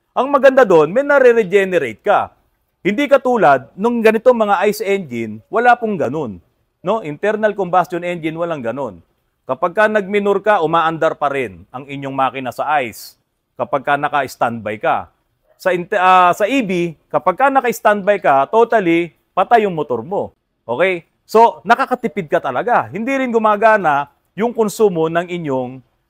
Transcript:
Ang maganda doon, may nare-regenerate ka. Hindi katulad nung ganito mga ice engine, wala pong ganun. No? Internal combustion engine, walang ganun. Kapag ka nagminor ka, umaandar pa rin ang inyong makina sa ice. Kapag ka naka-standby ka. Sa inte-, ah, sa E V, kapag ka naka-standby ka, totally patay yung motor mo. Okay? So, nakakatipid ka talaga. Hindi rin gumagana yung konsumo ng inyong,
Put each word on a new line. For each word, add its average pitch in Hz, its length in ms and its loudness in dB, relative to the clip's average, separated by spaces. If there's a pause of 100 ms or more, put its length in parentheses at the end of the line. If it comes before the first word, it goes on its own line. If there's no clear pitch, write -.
(180)
Ang 240 160 -2
maganda 262 320 6
doon, 160 240 6
may 247 160 -2
nare-regenerate 196 960 2
ka. 143 320 0 (480)
Hindi 208 240 -2
katulad 226 720 2
nung 233 240 -2
ganito 220 320 4
mga 208 320 0
ice 214 160 -2
engine, 120 580 -4 (140)
wala 240 240 4
pong 214 240 -6
ganun. 120 400 -6 (400)
No? 220 240 -2
Internal 208 480 -2
combustion 175 500 -2
engine, 165 320 -6
walang 165 240 -6
ganun. 113 400 -8 (460)
Kapag 175 300 -4
ka 214 100 2
nagminor 202 560 -2
ka, 202 240 2
umaandar 160 540 0
pa 147 100 -2
rin 107 400 -6
ang 131 160 -16
inyong 139 300 -10
makina 131 340 -4
sa 127 180 -8 (140)
ice. - 340 -12 (380)
Kapag 127 320 -6
ka 143 100 0
naka-standby 123 840 -4
ka. 117 320 -4 (480)
Sa 185 100 0
inte-, 180 280 -4
ah, 180 340 4
sa 202 160 -2
E 277 160 0
V, 170 320 -4 (100)
kapag 175 300 -2
ka 262 160 0
naka-standby 208 640 0
ka, 139 320 2
totally 190 680 0 (220)
patay 208 320 2
yung 170 80 -6
motor 127 240 -4
mo. 139 320 -8 (320)
Okay? 170 400 -2 (180)
So, 226 400 2
nakakatipid 226 640 -2
ka 170 160 0
talaga. 151 460 -2
Hindi 226 260 -6
rin 262 160 -2
gumagana 208 800 2 (220)
yung 233 180 -4
konsumo 196 560 0
ng 170 200 -4
inyong, 139 440 -6 (380)